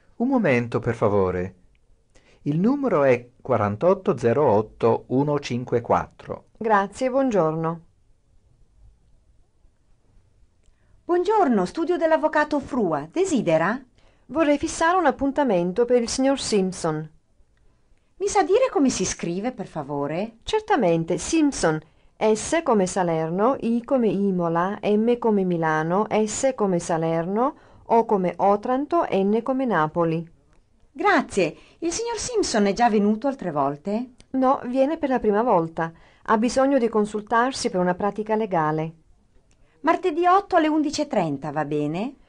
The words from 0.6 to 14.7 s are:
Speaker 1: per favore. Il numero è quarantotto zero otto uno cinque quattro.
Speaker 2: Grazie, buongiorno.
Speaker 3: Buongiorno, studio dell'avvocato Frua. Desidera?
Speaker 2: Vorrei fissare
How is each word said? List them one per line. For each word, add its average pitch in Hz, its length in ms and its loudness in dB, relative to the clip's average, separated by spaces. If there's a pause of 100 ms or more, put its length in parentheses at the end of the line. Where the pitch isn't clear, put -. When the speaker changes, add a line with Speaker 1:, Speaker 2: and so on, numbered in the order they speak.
Speaker 1:
per 113 160 -2
favore. 95 600 0 (920)
Il 151 140 -2
numero 233 420 2
è 123 300 2 (100)
quarantotto 123 760 0
zero 120 260 2
otto 196 640 0
uno 143 320 0
cinque 123 420 -4
quattro. - 720 -4
Speaker 2:
Grazie, 214 540 -2
buongiorno. 170 720 0 (3250)
Speaker 3:
Buongiorno, 349 600 2
studio 330 320 -2
dell'avvocato 302 640 0
Frua. 165 520 -2
Desidera? 214 720 0 (440)
Speaker 2:
Vorrei 294 320 2
fissare 330 360 0